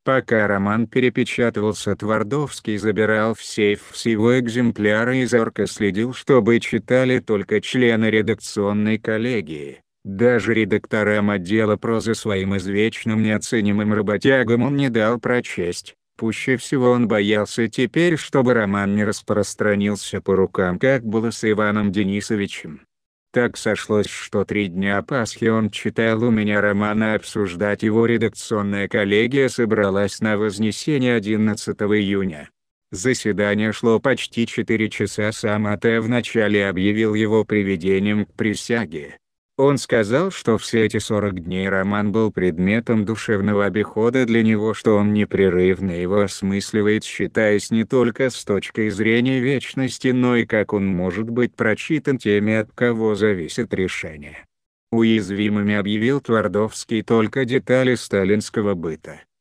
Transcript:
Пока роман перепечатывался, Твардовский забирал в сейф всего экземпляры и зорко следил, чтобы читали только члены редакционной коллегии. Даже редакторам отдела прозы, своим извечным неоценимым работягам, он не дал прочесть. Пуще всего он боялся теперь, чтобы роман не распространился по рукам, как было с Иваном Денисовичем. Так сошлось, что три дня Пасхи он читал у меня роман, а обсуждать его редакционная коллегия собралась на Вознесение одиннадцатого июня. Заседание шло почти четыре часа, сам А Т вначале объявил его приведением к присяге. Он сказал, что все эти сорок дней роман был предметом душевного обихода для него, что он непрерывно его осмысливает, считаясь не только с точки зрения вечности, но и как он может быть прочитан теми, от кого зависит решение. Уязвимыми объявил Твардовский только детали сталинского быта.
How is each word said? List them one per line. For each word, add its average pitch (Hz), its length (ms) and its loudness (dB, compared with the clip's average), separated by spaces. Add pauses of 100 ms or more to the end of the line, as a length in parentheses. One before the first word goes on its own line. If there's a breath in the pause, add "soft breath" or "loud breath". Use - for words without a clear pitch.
Пока 120 440 2
роман 101 400 0
перепечатывался, 117 1080 0
Твардовский 107 840 -4
забирал 107 560 0
в - 100 -12
сейф 104 460 0
всего 117 480 2
экземпляры 117 800 0
и 127 80 0
зорко 113 400 0
следил, 107 480 -2
чтобы 117 460 4
читали 127 580 0
только 104 420 -2
члены 113 460 2
редакционной 107 880 0
коллегии. 104 880 -6 (220)
Даже 110 500 2
редакторам 104 760 2
отдела 104 480 2
прозы, 113 380 -2
своим 98 420 -2
извечным 107 680 -2
неоценимым 107 720 0
работягам, 117 680 2
он 143 140 0
не 139 120 2
дал 113 320 0
прочесть. 120 760 -4 (200)
Пуще 113 400 -2
всего 123 360 2
он 120 160 2
боялся 107 600 0
теперь, 160 480 0
чтобы 127 380 2
роман 101 420 2
не 107 80 0
распространился 101 1160 -2
по 98 120 0
рукам, 92 440 0
как 131 260 0
было 110 260 -2
с - 160 -6
Иваном 104 460 0
Денисовичем. 101 880 -4 (520)
Так 120 260 0
сошлось, 104 480 0
что - 400 -4
три 101 220 -2
дня 98 340 -2
Пасхи 120 420 -4
он 113 240 2
читал 110 560 0
у 120 60 2
меня 104 320 2
роман, 104 400 0
а 110 140 0
обсуждать 101 680 -2
его 113 240 4
редакционная 104 840 -2
коллегия 113 640 2
собралась 101 680 0
на 107 180 0
Вознесение 110 800 0
одиннадцатого 107 840 0
июня. 95 480 -2 (440)
Заседание 104 800 0
шло 113 280 2
почти 120 460 -2
четыре 110 420 -2
часа, 107 440 -4
сам 107 340 -2
А 104 100 -2
Т 113 240 0
вначале 110 640 0
объявил 104 460 0
его 107 320 2
приведением 98 800 0
к - 80 -10
присяге. 101 840 -4 (400)
Он 139 200 4
сказал, 123 520 0
что 113 280 0
все 113 260 0
эти 107 140 0
сорок 101 440 -2
дней 92 240 -4
роман 101 460 0
был 110 180 0
предметом 98 760 0
душевного 104 580 0
обихода 110 640 0
для 113 160 2
него, 110 320 2
что 110 220 2
он 104 180 2
непрерывно 92 800 2
его 90 280 0
осмысливает, 101 840 0
считаясь 104 680 0
не 113 140 2
только 123 440 2
с - 160 -8
точки 107 460 -2
зрения 117 500 2
вечности, 131 680 -2
но 123 280 2
и 113 80 2
как 107 300 0
он 98 120 0
может 92 440 -2
быть 117 240 0
прочитан 131 640 -2
теми, 104 340 2
от 110 200 -2
кого 113 420 0
зависит 95 580 -2
решение. 80 720 -6 (480)
Уязвимыми 104 800 2
объявил 107 460 0
Твардовский 107 800 -2
только 113 460 0
детали 127 480 2
сталинского 101 800 0
быта. 80 480 -8 (180)